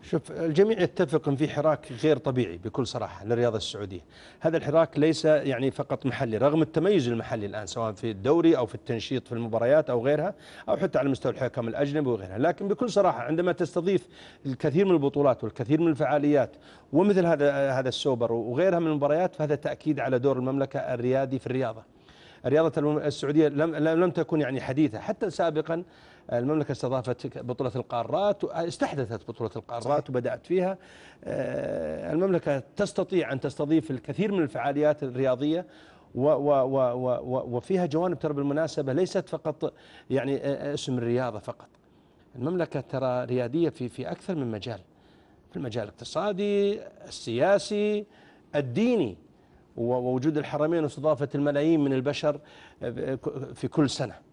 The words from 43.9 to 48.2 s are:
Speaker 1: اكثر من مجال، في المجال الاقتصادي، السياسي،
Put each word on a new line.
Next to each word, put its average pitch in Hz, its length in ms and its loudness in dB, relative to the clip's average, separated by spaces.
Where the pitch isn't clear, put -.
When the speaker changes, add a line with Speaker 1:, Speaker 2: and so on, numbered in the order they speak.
Speaker 1:
اكثر 175 240 -8
من 131 160 -2
مجال، 107 300 -8
في - 60 -12
المجال 120 280 -4
الاقتصادي، 202 960 -2
السياسي، 202 960 0